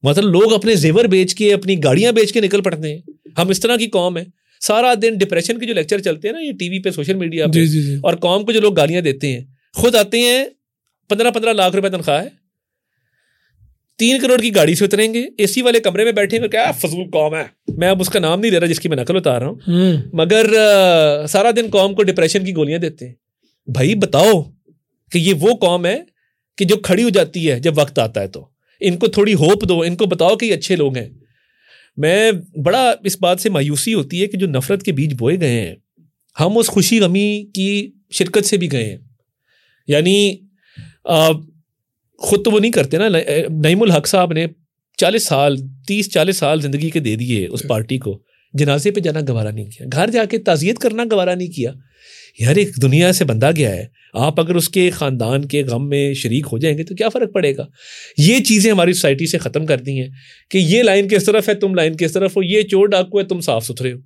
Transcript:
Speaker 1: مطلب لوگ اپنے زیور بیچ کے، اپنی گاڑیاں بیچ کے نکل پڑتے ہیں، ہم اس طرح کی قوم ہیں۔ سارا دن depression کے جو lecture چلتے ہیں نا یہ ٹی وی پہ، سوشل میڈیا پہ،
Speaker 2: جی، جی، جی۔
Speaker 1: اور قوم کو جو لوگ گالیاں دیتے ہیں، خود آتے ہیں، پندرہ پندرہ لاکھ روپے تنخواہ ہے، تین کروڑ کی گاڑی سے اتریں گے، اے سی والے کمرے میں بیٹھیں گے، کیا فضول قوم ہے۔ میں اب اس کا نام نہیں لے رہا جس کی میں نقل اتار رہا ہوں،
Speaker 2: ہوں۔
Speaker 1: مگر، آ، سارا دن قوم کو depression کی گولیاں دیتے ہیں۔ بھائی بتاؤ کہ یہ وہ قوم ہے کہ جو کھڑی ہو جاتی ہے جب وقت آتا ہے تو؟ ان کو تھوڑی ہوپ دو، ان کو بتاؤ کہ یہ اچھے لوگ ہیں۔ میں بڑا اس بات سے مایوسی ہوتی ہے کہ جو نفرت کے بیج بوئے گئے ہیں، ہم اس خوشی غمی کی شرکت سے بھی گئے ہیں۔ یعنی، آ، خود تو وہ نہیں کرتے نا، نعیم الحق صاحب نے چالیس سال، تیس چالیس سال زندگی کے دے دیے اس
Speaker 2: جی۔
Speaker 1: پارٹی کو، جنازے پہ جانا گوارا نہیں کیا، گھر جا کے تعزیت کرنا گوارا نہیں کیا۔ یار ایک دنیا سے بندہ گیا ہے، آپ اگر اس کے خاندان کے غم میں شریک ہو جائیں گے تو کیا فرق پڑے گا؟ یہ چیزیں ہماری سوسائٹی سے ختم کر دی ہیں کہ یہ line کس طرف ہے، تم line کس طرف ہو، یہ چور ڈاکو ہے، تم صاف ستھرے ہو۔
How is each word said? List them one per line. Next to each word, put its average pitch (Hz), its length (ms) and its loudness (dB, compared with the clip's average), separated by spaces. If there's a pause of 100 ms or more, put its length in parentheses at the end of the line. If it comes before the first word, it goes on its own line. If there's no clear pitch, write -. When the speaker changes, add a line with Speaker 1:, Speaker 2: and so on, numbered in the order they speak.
Speaker 1:
مطلب 151 220 2
لوگ 208 280 4
اپنے 214 220 2
زیور 160 300 2
بیچ 190 300 2
کے، 208 180 2
اپنی 185 300 -2
گاڑیاں 170 280 4
بیچ 214 220 2
کے 233 80 0
نکل 202 200 0
پڑتے 160 320 -4
ہیں، 170 80 -14 (360)
ہم 180 120 0
اس 185 100 0
طرح 247 180 0
کی 226 100 -2
قوم 180 300 -2
ہیں۔ 180 80 -10 (360)
سارا 240 400 2
دن 226 160 0
depression 185 420 -2
کے 240 60 -8
جو 226 80 -6
lecture 185 260 -2
چلتے 180 280 -4
ہیں 226 60 -6
نا 330 80 -10
یہ 294 100 -8
ٹی 185 180 -8
وی 185 100 -6
پہ، 190 120 -4
سوشل 156 220 -4
میڈیا 165 340 -2
پہ، 160 40 0
Speaker 2:
جی، 165 160 2
جی، 156 140 0
جی۔ 143 220 -2
Speaker 1:
اور 170 100 2
قوم 180 320 0
کو 233 60 -2
جو 220 100 2
لوگ 208 120 4
گالیاں 165 280 2
دیتے 139 320 -4
ہیں، 123 120 -12 (280)
خود 240 220 2
آتے 214 240 2
ہیں، 247 260 2 (640)
پندرہ 226 220 0
پندرہ 226 220 -2
لاکھ 185 220 0
روپے 196 140 0
تنخواہ 165 340 -2
ہے، 269 60 -12 (1700)
تین 240 220 2
کروڑ 254 220 2
کی 214 140 0
گاڑی 165 200 4
سے 202 100 2
اتریں 214 280 2
گے، 240 100 -2 (140)
اے 208 100 2
سی 196 140 -2
والے 240 180 4
کمرے 202 240 0
میں 233 80 2
بیٹھیں 208 280 0
گے، 214 80 -4
کیا 220 240 0
فضول 180 380 -6
قوم 156 260 0
ہے۔ 156 80 -6 (240)
میں 175 200 -2
اب 190 140 2
اس 180 80 -4
کا 202 100 -2
نام 170 200 0
نہیں 220 120 0
لے 175 80 2
رہا 170 80 0
جس 165 120 -2
کی 196 100 -6
میں 156 80 -2
نقل 123 180 -2
اتار 123 260 0
رہا 131 60 -6
ہوں، 196 80 -8 (120)
Speaker 2:
ہوں۔ 175 300 2 (160)
Speaker 1:
مگر، 208 440 2
آ، 170 680 4
سارا 202 300 2
دن 226 160 -2
قوم 196 240 2
کو 214 80 0
depression 185 420 0
کی 185 100 -6
گولیاں 156 240 -2
دیتے 156 280 -8
ہیں۔ 120 60 -20 (520)
بھائی 143 300 0
بتاؤ 185 480 4 (680)
کہ 175 60 -2
یہ 175 160 2
وہ 185 220 2
قوم 175 300 0
ہے 226 160 -2 (560)
کہ 196 80 0
جو 202 120 2
کھڑی 196 260 0
ہو 240 60 2
جاتی 175 420 0
ہے 120 80 -2
جب 156 180 0
وقت 143 220 0
آتا 110 220 -2
ہے 98 60 -6
تو؟ - 180 -16 (340)
ان 175 180 0
کو 220 100 0
تھوڑی 208 260 2
ہوپ 190 360 2
دو، 170 120 0
ان 175 140 -4
کو 214 100 -2
بتاؤ 180 300 2
کہ 226 100 -4
یہ 214 80 0
اچھے 170 220 -2
لوگ 139 220 -2
ہیں۔ 110 120 -10 (880)
میں 190 340 2 (320)
بڑا 233 300 2 (100)
اس 190 180 -4
بات 185 180 0
سے 220 100 -2
مایوسی 151 440 -2
ہوتی 165 280 -2
ہے 202 60 0
کہ 202 100 -8
جو 185 100 -2
نفرت 160 360 -2
کے - 80 -2
بیج 147 260 -2
بوئے 135 220 0
گئے 120 220 0
ہیں، 82 140 -8 (640)
ہم 185 180 2
اس 226 100 2
خوشی 220 320 2
غمی 208 540 0
کی 202 380 -4 (180)
شرکت 190 360 -2
سے 208 120 0
بھی 175 140 -2
گئے 120 140 -4
ہیں۔ 98 120 -10 (880)
یعنی، 190 480 2 (680)
آ، 160 280 4 (840)
خود 202 280 0
تو 233 60 4
وہ 208 80 4
نہیں 226 120 2
کرتے 151 260 0
نا، 214 120 0 (400)
نعیم 160 320 2
الحق 170 260 2
صاحب 180 260 2
نے 165 140 -2 (500)
چالیس 208 260 0
سال، 143 340 2 (300)
تیس 196 240 -4
چالیس 185 260 0
سال 156 240 0
زندگی 143 280 -4
کے 160 100 -2
دے 113 160 -2
دیے 110 320 -2
اس 113 160 -8
Speaker 2:
جی۔ - 40 -12
Speaker 1:
پارٹی 110 300 -2
کو، 101 240 -8 (320)
جنازے 143 380 0
پہ 208 80 -2
جانا 160 200 -4 (100)
گوارا 110 220 -2
نہیں 107 140 -10
کیا، 113 280 -16
گھر 165 160 0
جا 226 160 0
کے 220 120 -4
تعزیت 185 420 0
کرنا 233 320 -2
گوارا 180 240 0
نہیں 180 120 -6
کیا۔ 135 240 -6 (680)
یار 127 160 2
ایک 202 140 2 (120)
دنیا 151 320 4
سے 180 120 0
بندہ 117 300 2
گیا 143 140 0
ہے، 107 180 -8 (260)
آپ 147 260 -2
اگر 165 160 0
اس 170 140 -2
کے 180 200 2
خاندان 139 560 -2
کے 139 180 -2
غم 131 260 -4
میں 143 240 -2
شریک 135 380 -4
ہو 113 60 -4
جائیں 147 200 -2
گے 160 60 -6
تو 175 120 -12
کیا 214 140 -2
فرق 247 240 -4
پڑے 139 240 0
گا؟ - 100 -10 (500)
یہ 202 220 6
چیزیں 214 320 2
ہماری 180 220 2
سوسائٹی 160 320 0
سے 160 120 -4
ختم 156 280 -4
کر 143 140 0
دی 131 220 -8
ہیں 131 80 -8 (400)
کہ 190 80 -2
یہ 190 260 4
line 202 240 4
کس 196 180 2
طرف 214 240 2
ہے، 214 40 2
تم 202 220 -2
line 160 220 0
کس 160 160 -2
طرف 190 240 0
ہو، 190 60 0
یہ 202 180 2
چور 196 260 2
ڈاکو 190 320 0
ہے، 196 40 -2
تم 190 160 -4
صاف 113 260 -2
ستھرے 123 280 -8
ہو۔ 127 120 -16